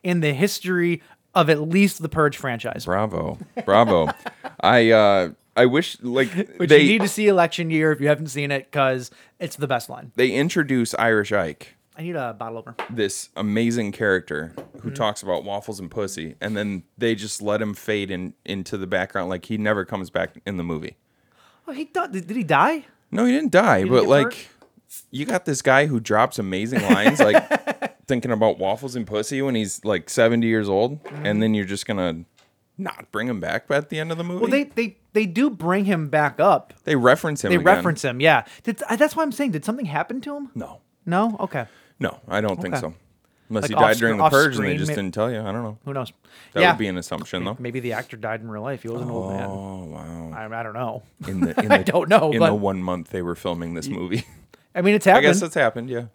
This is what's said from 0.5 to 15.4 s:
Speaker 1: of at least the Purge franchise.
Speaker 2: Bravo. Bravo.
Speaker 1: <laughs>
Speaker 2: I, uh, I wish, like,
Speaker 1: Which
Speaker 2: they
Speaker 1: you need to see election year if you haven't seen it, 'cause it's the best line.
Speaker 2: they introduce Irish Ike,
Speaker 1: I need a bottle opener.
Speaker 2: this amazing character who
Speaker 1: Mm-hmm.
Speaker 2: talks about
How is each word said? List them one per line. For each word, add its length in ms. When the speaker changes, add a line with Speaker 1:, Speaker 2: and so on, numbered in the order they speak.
Speaker 1:
of 160
at 120
least 400
the 80
Purge 260
franchise. 480
Speaker 2:
Bravo. 540
Bravo. 460
Speaker 1:
<laughs> 240
Speaker 2:
I, 320
uh, 380
I 120
wish, 340
like, 280
Speaker 1:
Which 120
Speaker 2:
they 120
Speaker 1:
you 80
need 140
to 40
see 200
election 420
year 240
if 80
you 80
haven't 180
seen 240
it, 220
'cause 360
it's 160
the 120
best 220
line. 280
Speaker 2:
they 140
introduce 640
Irish 360
Ike, 460
Speaker 1:
I 40
need 160
a 160
bottle 240
opener. 180
Speaker 2:
this 480
amazing 560
character 600
who 80
Speaker 1:
Mm-hmm. 60
Speaker 2:
talks 280
about 220